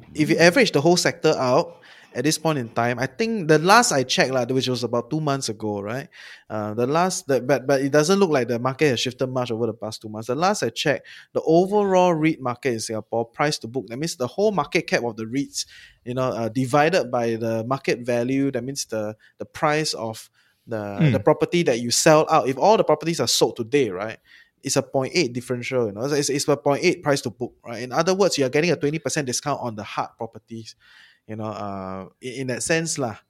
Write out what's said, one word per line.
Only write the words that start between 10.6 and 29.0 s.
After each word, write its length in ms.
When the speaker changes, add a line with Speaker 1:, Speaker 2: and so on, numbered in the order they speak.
Speaker 1:
I 80
checked, 360
the 100
overall 720
reit 260
market 340
in 60
Singapore, 440
price 340
to 100
book, 200
that 80
means 200
the 120
whole 240
market 340
cap 160
of 140
the 100
reits, 400
you 100
know, 160
uh, 180
divided 640
by 260
the 280
market 360
value, 520
that 100
means 240
the, 300
the 60
price 500
of 340
the, 300
Speaker 2:
Hmm. 140
Speaker 1:
the 80
property 440
that 160
you 100
sell 400
out. 180
If 100
all 180
the 80
properties 360
are 80
sold 280
today, 340
right, 280
it's 140
a 60
point 340
eight 160
differential, 540
you 60
know, 120
it's, 260
it's 160
a 100
point 280
eight 180
price 200
to 80
book, 240
right? 160
In 100
other 220
words, 240
you 80
are 20
getting 220
a 60
twenty 240